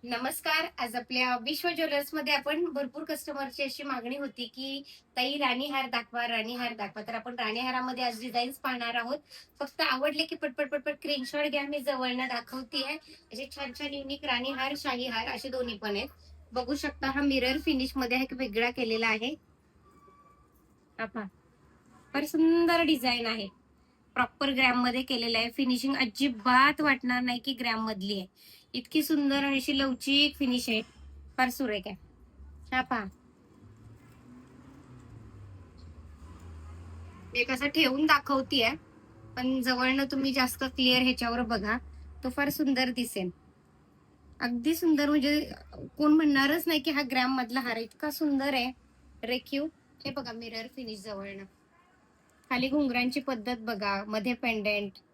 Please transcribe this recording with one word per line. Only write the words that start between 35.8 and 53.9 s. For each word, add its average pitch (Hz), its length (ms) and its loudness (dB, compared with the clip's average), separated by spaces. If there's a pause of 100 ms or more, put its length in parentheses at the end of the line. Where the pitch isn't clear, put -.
मी 240 120 2
कसं 254 240 0
ठेवून 285 380 4
दाखवतेय, 277 640 4 (680)
पण 262 240 0
जवळनं 254 440 2
तुम्ही 269 280 0
जास्त 254 320 2
क्लिअर 254 380 4
ह्याच्यावर 247 400 2
बघा, 220 360 0 (460)
तो 254 60 0
फार 285 180 0
सुंदर 262 420 2
दिसेल. 226 400 -2 (1120)
अगदी 240 340 0
सुंदर, 311 340 4
म्हणजे 294 440 2 (460)
कोण 302 140 6
म्हणणारच 294 540 6
नाही 311 140 4
की 320 100 0
हा 285 120 2
ग्रॅममधला 254 580 0
हार 240 120 -2
आहे. 226 100 -2
इतका 302 280 -6
सुंदर 285 440 2
आहे 254 180 0 (500)
रेखीव. 254 420 -2 (400)
हे 277 60 -6
बघा, 254 220 -8
मिरर 226 340 -10 (100)
फिनिश 220 240 -10
जवळनं. 196 440 -10 (1080)
खाली 254 180 0
घुंगरांची 254 520 2
पद्धत 247 400 -2
बघा, 202 440 -2